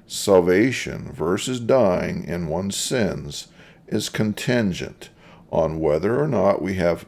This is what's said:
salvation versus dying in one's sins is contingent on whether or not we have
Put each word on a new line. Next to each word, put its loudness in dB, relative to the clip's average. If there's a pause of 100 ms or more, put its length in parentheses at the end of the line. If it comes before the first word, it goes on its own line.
salvation 2
versus -2
dying 2
in -6
one's -4
sins -4 (380)
is -4
contingent -2 (420)
on 0
whether 2
or 0
not 2
we -2
have 0